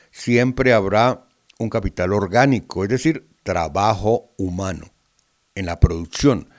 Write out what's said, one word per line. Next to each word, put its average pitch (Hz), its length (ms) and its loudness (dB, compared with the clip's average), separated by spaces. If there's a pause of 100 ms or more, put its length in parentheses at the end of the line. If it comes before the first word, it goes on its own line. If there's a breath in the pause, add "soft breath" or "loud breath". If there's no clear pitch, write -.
(120 soft breath)
siempre 127 640 0
habrá 107 500 2 (340)
un 113 120 -4
capital 95 420 -2
orgánico, 104 720 0
es 101 60 -4
decir, 139 360 -2 (160)
trabajo 95 920 0
humano 92 560 -6 (640)
en 95 120 -8
la 85 140 -4
producción, 85 800 0